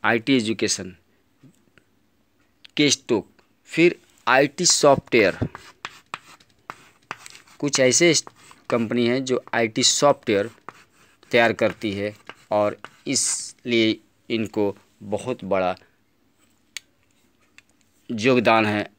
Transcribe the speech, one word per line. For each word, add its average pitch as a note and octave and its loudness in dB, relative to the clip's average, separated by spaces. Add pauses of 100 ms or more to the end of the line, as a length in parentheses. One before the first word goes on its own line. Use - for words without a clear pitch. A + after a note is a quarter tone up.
आईटी A#2 0
एजुकेशन G#2 -4 (1800)
के D3 2
स्टॉक, - -2 (420)
फिर E3+ 2 (300)
आईटी C#3+ 2
सॉफ्टवेयर, B2 2 (2250)
कुछ C#3 -2
ऐसे C3+ 4 (580)
कंपनी A#2+ 0
हैं B2+ -2
जो B2+ -2 (120)
आईटी A#2 -2
सॉफ्टवेयर A#2 0 (800)
तैयार A#2 4
करती G#2 -4
है G2+ -8 (360)
और G#2 0 (300)
इसलिए A#2 -2 (320)
इनको G#2+ -4 (300)
बहुत G#2 -8
बड़ा F#2 -2 (2250)
योगदान A2+ 2
है G#2 -2 (120)